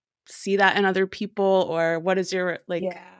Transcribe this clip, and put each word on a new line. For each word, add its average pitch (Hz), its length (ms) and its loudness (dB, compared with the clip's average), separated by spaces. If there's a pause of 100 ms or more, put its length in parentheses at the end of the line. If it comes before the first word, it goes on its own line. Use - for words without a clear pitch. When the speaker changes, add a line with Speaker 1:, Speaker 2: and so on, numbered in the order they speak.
(280)
Speaker 1:
see - 280 -4
that 190 200 4
in 202 80 2
other 190 220 2
people, 190 640 0
or 165 300 0
what 185 200 0
is 185 140 -4
your, 180 360 -2
like, 180 160 -4
Speaker 2:
Yeah. 180 180 -8 (180)